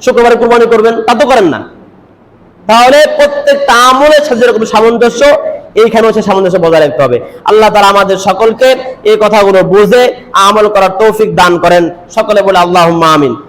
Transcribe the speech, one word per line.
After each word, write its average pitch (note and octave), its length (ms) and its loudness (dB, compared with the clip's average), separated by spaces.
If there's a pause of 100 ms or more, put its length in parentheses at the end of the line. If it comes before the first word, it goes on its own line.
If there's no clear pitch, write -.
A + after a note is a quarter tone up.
শুক্রবারে A#3+ 340 2
কুরবানি A#3 300 0
করবেন, A3+ 360 0
তা B3 120 -2
তো A#3 140 0
করেন A#3+ 160 0
না। B2 200 -4 (1040)
তাহলে B3 300 4 (200)
প্রত্যেকটা C#4+ 560 0
আমলের C4+ 520 2
সাথে C4 100 -4
যেরকম A3 300 0
সামঞ্জস্য, A3+ 560 0 (540)
এইখানেও A3 380 0
সে G#3+ 80 -2
সামঞ্জস্য F#3+ 360 -2
বজায় D#3+ 300 2
রাখতে C#3+ 160 -2
হবে। B2 160 -2 (260)
আল্লাহ G#3+ 240 2
তাআলা G3+ 180 2
আমাদের G3 300 0
সকলকে A3 580 0 (280)
এই G#3+ 160 0
কথাগুলো G3+ 440 2
বুঝে G#3 520 2 (180)
আমল G#3 340 0
করার G3 220 0
তৌফিক G3 460 -2
দান F3 220 0
করেন। F3 320 0 (200)
সকলে G#3+ 320 -2
বলে F#3+ 180 0
আল্লাহুম্মা E3+ 540 0
আমিন। C#3 220 -2 (140)